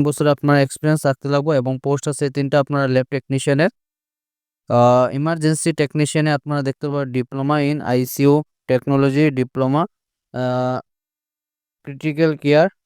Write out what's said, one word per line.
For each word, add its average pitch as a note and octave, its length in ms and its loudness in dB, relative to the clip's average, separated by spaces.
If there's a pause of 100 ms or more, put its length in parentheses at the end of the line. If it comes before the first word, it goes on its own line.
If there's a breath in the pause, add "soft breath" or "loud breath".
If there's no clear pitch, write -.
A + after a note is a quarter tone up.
বছর D3 240 0
আপনারা C#3+ 340 2
এক্সপিরিয়েন্স D3+ 400 -2
থাকতে C#3 280 -2
লাগবে C#3+ 280 0
এবং B2+ 160 -2 (100)
পোস্ট C#3 240 -2
আছে D3 220 -4
তিনটা C#3 300 -2
আপনারা C#3 280 -2
ল্যাব B2+ 240 0
টেকনিশিয়ানের। C#3 600 -2 (960)
আহ, B2 420 4
ইমার্জেন্সি D#3 640 -2
টেকনিশিয়ানে D3+ 580 0
আপনারা D3 300 -4
দেখতে C3+ 280 -4
পারবেন C#3 240 -4
diploma C3+ 500 -2
in D3 180 0
আইসিইউ B2+ 520 2 (340)
technology, C#3 640 2
diploma, C3 500 -2 (520)
আহ, B2+ 440 -4 (1040)
ক্রিটিক্যাল D#3 520 -2
কেয়ার, D3 320 4 (180)